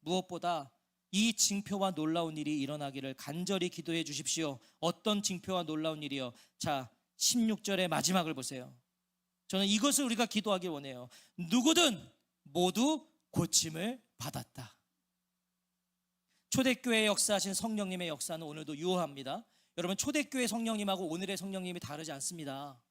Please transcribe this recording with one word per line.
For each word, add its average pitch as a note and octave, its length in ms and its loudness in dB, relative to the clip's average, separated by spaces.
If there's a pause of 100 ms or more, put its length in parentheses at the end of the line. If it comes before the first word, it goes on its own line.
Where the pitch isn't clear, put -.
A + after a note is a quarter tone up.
무엇보다 E3+ 680 -2 (400)
이 A3 220 4
징표와 G3 580 0
놀라운 D#3+ 460 -2
일이 D3+ 220 -2
일어나기를 C#3 560 -6
간절히 F3+ 540 -2
기도해 E3 340 -2
주십시오. C#3 560 -4 (200)
어떤 G3+ 440 0
징표와 F#3 400 -2
놀라운 D#3 400 -2
일이요? C3+ 300 -4 (240)
자, C3+ 340 -2 (260)
십육 A3 460 2
절의 F#3 240 2
마지막을 D#3+ 460 2
보세요. C3 420 -8 (720)
저는 F#3+ 180 2
이것을 A#3 400 4
우리가 A#3 200 2
기도하길 F#3+ 440 0
원해요. C#3 400 -10 (280)
"누구든 A#3+ 720 4 (340)
모두 F#3 680 2 (220)
고침을 E3 720 0 (140)
받았다." C3 600 -12 (1700)
초대교회에 B3 580 4
역사하신 G3 460 2
성령님의 F#3+ 560 -2
역사는 D#3+ 360 -6
오늘도 D3+ 320 -8
유효합니다. D#3+ 680 -2 (320)
여러분, E3+ 180 0
초대교회 C4 520 0
성령님하고 G#3 600 0
오늘의 F#3 300 -2
성령님이 F3+ 420 -6
다르지 D#3 320 -8
않습니다. C#3 800 -8